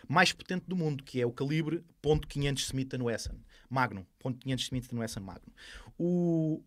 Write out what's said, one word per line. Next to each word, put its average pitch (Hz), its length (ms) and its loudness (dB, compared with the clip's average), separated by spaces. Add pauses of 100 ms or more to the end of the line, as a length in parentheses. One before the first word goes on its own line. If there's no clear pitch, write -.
mais 175 240 6
potente - 340 -6
do 180 80 -4
mundo, 156 300 0
que 127 160 -4
é 120 60 4
o 117 40 2
calibre 156 540 -2 (180)
ponto 147 240 4
quinhentos 143 380 0
Smith 131 300 -2
and 127 100 0
Wesson 117 300 -2 (360)
Magnum, 110 340 2 (140)
ponto 131 220 -4
quinhentos 131 240 -2
Smith - 280 -6
and 120 60 -2
Wesson 113 220 -4
Magnum, - 320 -12 (460)
o, 165 680 2